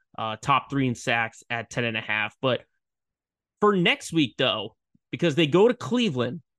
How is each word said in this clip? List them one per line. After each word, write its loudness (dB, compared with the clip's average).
uh, -6
top 0
three 0
in -2
sacks -2
at -6
ten -4
and -2
a -4
half. -4
But 0
for 4
next 0
week, 0
though, -2
because 0
they 2
go 6
to 4
Cleveland -2